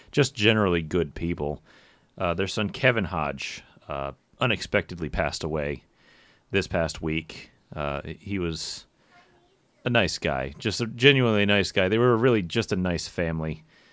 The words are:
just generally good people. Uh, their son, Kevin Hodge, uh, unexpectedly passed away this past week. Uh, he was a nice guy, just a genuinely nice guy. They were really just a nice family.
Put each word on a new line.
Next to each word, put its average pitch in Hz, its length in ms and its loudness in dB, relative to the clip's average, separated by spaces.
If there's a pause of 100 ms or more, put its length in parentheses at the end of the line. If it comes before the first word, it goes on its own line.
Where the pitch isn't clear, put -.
(120)
just 139 220 0
generally 104 480 4
good 80 320 -2
people. 76 480 -4 (560)
Uh, 87 160 -2
their 95 140 -2
son, 104 240 -4
Kevin 117 340 2
Hodge, 76 560 -6 (260)
uh, 69 240 -6 (280)
unexpectedly 92 680 -2
passed - 360 -2
away 76 400 -4 (680)
this 98 160 0
past 82 340 -2
week. 80 500 -6 (240)
Uh, 71 280 -6 (180)
he 98 180 -6
was 85 480 -6 (1000)
a 123 40 0
nice 110 280 2
guy, 67 420 -2
just 110 220 -2
a 117 60 -2
genuinely 117 580 6
nice 101 260 4
guy. 95 160 2
They 107 100 4
were 120 200 6
really 113 240 4
just 104 320 -2
a - 20 2
nice 90 320 -2
family. 80 560 -4 (300)